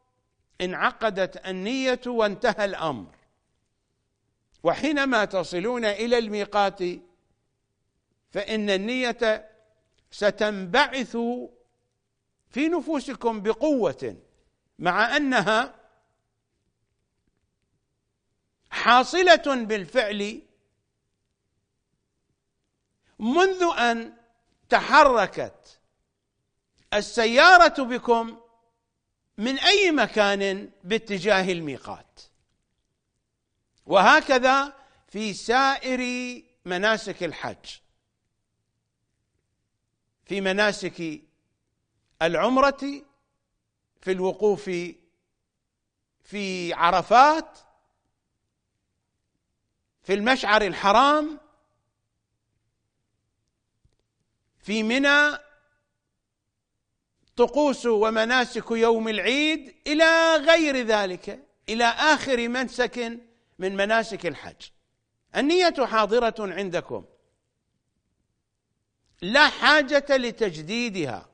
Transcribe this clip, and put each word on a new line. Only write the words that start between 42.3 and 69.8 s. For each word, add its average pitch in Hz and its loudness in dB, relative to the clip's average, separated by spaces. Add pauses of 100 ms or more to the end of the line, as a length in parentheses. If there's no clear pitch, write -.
في 190 -4
الوقوف 190 -2 (1500)
في 185 -8
عرفات، 220 4 (2500)
في 185 -4
المشعر 214 2
الحرام، 277 2 (3250)
في 220 -4
منى، 285 2 (2000)
طقوس 247 2
ومناسك 226 0
يوم 226 2
العيد، 262 -2 (120)
إلى 320 4
غير 302 2
ذلك، 208 -4 (220)
إلى 226 0
آخر 247 0
منسك 240 -6 (400)
من 190 -4
مناسك 208 -2
الحج. - -12 (640)
النية 330 2
حاضرة 220 0
عندكم، 170 -8 (2250)
لا 254 2
حاجة 285 2